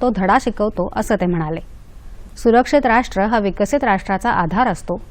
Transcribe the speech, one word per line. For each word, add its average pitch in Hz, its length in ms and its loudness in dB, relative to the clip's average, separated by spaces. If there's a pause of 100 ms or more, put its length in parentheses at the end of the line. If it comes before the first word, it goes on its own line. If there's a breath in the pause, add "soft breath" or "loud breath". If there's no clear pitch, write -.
तो 240 80 2
धडा 190 300 4
शिकवतो, 208 560 -2
असं 165 180 0
ते 185 120 0
म्हणाले. 165 340 -2 (760)
सुरक्षित 254 500 4
राष्ट्र 226 360 2
हा 220 160 2
विकसित 208 460 0
राष्ट्राचा 196 460 0
आधार 180 360 2
असतो 180 340 -4 (100)